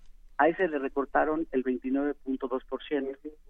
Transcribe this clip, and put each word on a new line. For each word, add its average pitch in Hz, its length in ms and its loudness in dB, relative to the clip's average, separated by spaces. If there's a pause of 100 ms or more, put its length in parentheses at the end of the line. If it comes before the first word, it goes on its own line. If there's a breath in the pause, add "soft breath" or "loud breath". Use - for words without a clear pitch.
(360)
a 147 120 6
ese 190 180 2
le 151 140 0
recortaron 147 720 0
el 131 100 2
veintinueve 131 520 0
punto 131 340 -4
dos 127 160 -2
por - 180 -6
ciento. 135 380 -4 (300)